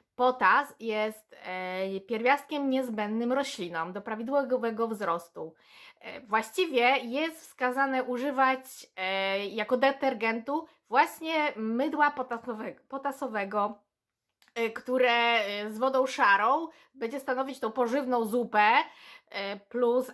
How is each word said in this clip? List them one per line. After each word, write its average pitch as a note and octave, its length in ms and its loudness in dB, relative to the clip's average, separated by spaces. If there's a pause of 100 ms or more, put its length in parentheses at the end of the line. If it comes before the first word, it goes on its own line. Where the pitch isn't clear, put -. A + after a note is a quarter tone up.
(160)
Potas B3+ 640 4
jest, G#3+ 640 -4
e, F#3 560 -6
pierwiastkiem C4+ 720 0
niezbędnym A#3 640 -2
roślinom F3+ 600 -4
do G3 80 -8
prawidłowego A3+ 840 -2
wzrostu. E3+ 640 -6 (480)
E, - 200 -14
właściwie C4 760 2
jest C4+ 440 -4
wskazane C4 640 -2
używać, C4 580 0 (340)
e, G3 520 -2
jako G#3+ 300 -2
detergentu C4+ 880 0 (240)
właśnie D4+ 640 0
mydła C#4+ 560 0
potasowe-, A#3 640 -8 (140)
potasowego, A3 920 -4 (760)
e, A3+ 140 0
które, B3+ 420 2
e, A3 600 2
z G#3+ 80 -10
wodą C4 280 2
szarą B3+ 600 4 (260)
będzie C4 260 -6
stanowić C4 400 -2
tą A3+ 120 -2
pożywną B3 540 0
zupę, G#3+ 460 2 (580)
e, G3 300 -6
plus B3 540 0